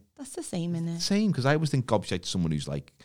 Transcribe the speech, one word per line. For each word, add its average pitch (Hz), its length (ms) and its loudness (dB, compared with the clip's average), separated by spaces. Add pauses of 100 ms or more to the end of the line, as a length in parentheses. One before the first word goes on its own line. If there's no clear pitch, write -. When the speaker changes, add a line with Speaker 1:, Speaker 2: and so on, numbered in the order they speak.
(160)
Speaker 1:
That's 277 140 -14
the 339 120 -10
same, 170 340 -4
isn't 165 120 -4
it? 170 140 -6
Speaker 2:
Same, 202 280 2
'cause 127 140 0
I 139 120 6
always 156 120 2
think 135 160 2
gobshite 95 380 0
is - 80 -8
someone 85 220 0
who's, 73 160 -2
like, 71 260 -6 (100)